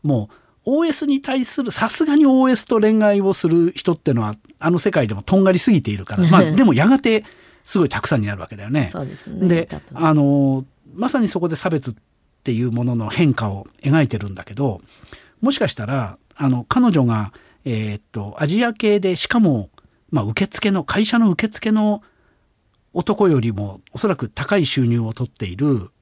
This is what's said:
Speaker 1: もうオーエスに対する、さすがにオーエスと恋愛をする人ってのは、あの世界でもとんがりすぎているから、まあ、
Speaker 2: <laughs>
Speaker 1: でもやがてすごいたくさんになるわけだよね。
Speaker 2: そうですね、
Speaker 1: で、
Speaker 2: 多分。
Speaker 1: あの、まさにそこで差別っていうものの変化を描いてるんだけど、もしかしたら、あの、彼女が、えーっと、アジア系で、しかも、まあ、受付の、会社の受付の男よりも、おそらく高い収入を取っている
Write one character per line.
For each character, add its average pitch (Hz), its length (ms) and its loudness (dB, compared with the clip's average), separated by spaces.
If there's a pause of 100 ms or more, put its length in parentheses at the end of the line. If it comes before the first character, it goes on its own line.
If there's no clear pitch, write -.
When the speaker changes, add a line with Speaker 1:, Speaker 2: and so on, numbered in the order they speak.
Speaker 1:
も 123 280 -2 (340)
う 269 140 0
オ 339 60 0
ー 330 40 0
エ 302 40 0
ス 294 140 -4
に 277 160 0
対 262 220 -2
す - 180 -6
る、 240 80 -4
さ 220 180 -2
す - 160 0
が 294 120 2
に 302 100 6
オ 269 40 6 (180)
ー - 20 2
エ 247 60 2
ス - 80 -6
と 226 160 0
恋 220 220 4
愛 202 180 4
を 196 120 2
す 180 160 -2
る 170 280 4
人 - 160 -2
っ 156 40 0
て - 160 -2
の 120 100 0
は、 107 120 -4 (240)
あ 160 120 -2
の 175 80 2
世 202 120 0
界 135 160 2
で 104 80 -6
も 101 80 -10
と - 140 0
ん 196 80 4
が 190 80 4
り 185 60 2
す - 120 0
ぎ 175 120 4
て 110 80 -4
い 104 60 -4
る 98 80 -10
か - 120 -8
ら、 180 120 4
ま 190 100 8
あ、 190 40 6
Speaker 2:
<laughs> 160 80 2
Speaker 1:
で 214 140 4
も 165 100 4
や 156 140 4
が 269 100 4
て 220 260 0 (400)
す - 140 -2
ご 170 60 4
い 139 40 0
た - 120 -6
く - 80 -8
さ 151 80 0
ん 117 40 0
に 101 60 -2
な 104 80 -6
る 95 60 -12
わ 82 80 -12
け 107 80 -16
だ 101 80 -16
よ 110 60 -12
ね。 135 200 0
Speaker 2:
そ 87 120 -8
う 82 40 -8
で - 80 -14
す - 120 -20
ね、 185 220 -2
Speaker 1:
で、 165 180 2
Speaker 2:
多 - 120 -14
分。 156 280 -4
Speaker 1:
あ 156 80 6
の、 139 500 2 (300)
ま 220 140 -4
さ 262 120 0
に 208 80 2
そ 185 120 -4
こ 175 80 -2
で 160 80 -4
差 180 140 -4
別 135 200 -2
っ 104 40 -10 (480)
て 127 100 -4
い 117 100 -2
う 123 100 -2
も 120 120 -2
の 123 120 -2
の 110 140 -4
変 151 240 2
化 107 160 -2
を 98 160 -10 (160)
描 151 200 2
い 127 60 0
て 110 100 -4
る 101 120 -8
ん 92 40 -12
だ 92 100 -16
け 104 100 -18
ど、 123 260 -4 (600)
も 262 120 2
し - 60 -4
か 170 100 0
し - 60 -6
た 107 120 -8
ら、 113 320 -4 (180)
あ 139 120 0
の、 123 200 0
彼 247 220 2
女 151 140 2
が、 107 280 -2 (320)
え 107 320 -4
ー - 20 -12
っ - 40 -16 (100)
と、 101 260 -10
ア 151 80 -2
ジ 214 180 0
ア 233 80 -2
系 208 260 0
で、 185 180 0
し - 100 -4
か 240 140 2
も、 131 280 2 (420)
ま 135 120 0
あ、 - 20 -4
受 110 220 -2
付 - 240 -2
の、 190 140 0
会 214 200 -2
社 233 140 0
の 220 120 4
受 214 180 -2
付 214 220 -6
の 214 320 0 (920)
男 202 340 0
よ 147 120 4
り 113 120 -2
も、 98 300 -8 (100)
お - 60 -14
そ 214 100 -2
ら 170 80 0
く - 140 -8
高 - 260 -2
い 170 80 2
収 127 220 0
入 117 140 0
を 110 120 -4
取 120 160 -8
っ - 20 -16
て - 160 -10
い 90 80 -10
る 120 360 -2 (120)